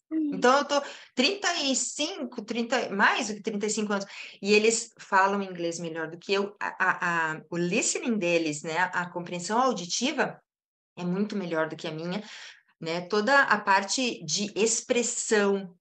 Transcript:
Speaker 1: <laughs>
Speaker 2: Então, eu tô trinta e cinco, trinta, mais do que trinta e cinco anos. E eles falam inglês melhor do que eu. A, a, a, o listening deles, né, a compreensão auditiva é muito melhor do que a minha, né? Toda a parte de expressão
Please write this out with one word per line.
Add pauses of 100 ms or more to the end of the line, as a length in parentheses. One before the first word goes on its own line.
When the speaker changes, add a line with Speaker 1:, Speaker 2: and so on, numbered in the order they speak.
(120)
Speaker 1:
<laughs> (180)
Speaker 2:
Então,
eu
tô (320)
trinta (160)
e
cinco,
trinta,
mais
do
que
trinta
e
cinco
anos. (360)
E
eles
falam
inglês
melhor
do
que
eu.
A, (120)
a,
a, (100)
o
listening
deles,
né,
a
compreensão
auditiva (580)
é
muito
melhor
do
que
a
minha, (580)
né?
Toda
a
parte
de
expressão